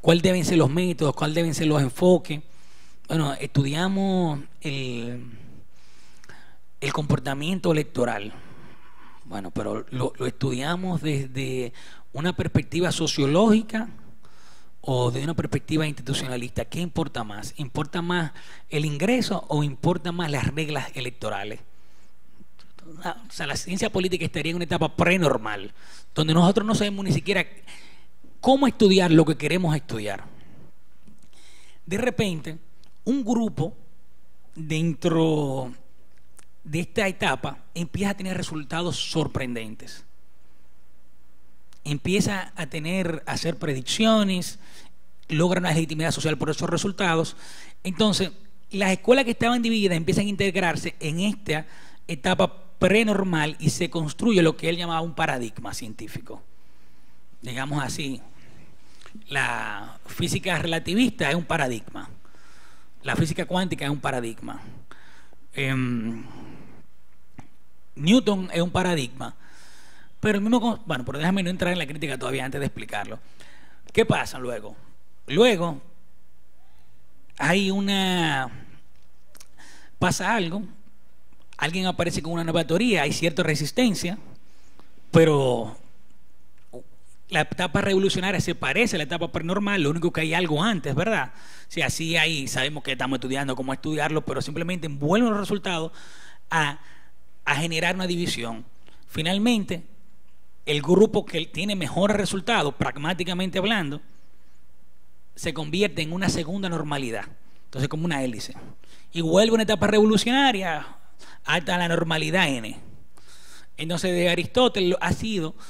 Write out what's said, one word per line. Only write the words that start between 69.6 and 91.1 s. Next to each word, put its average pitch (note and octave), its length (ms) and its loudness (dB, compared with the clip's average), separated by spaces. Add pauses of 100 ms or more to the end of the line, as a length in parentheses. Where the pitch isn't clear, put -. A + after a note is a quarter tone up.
pero G#3 200 2
el - 20 -2
mismo A3+ 180 4
con-, G#3+ 260 0
bueno, B2+ 200 -2
pero C3+ 140 -4
déjame F#3 240 2
no F3 60 -2
entrar F3+ 220 0
en F3+ 80 0
la D3+ 80 -2
crítica D3 300 -4
todavía B2+ 260 -2
antes C3+ 160 -4
de C#3 60 0
explicarlo. G#2+ 540 -6 (720)
¿Qué A3 120 6
pasa - 340 0
luego? A2+ 360 -6 (520)
Luego E3+ 540 4 (1600)
hay F#3+ 340 4
una, F#3 960 0 (1300)
pasa F#3 360 2
algo, F#3+ 280 -2 (920)
alguien F3 280 0
aparece E3+ 360 0
con D#3+ 120 -2
una E3 100 0
nueva E3 220 2
teoría, F#3 380 4
hay D3+ 100 2
cierta E3+ 300 2
resistencia, E3+ 760 2 (920)
pero C3+ 640 6 (1500)
la D#3 120 2
etapa F3+ 400 0
revolucionaria F#3+ 600 2
se E3+ 140 0
parece F#3 400 2
a - 20 2
la D3+ 60 0
etapa D#3+ 280 -2
prenormal, F#3+ 520 0
lo C#3+ 80 4
único E3 200 2
que D#3 100 0
hay D#3+ 120 0
algo E3 300 2
antes, D3+ 320 0
¿verdad? F3 360 0 (360)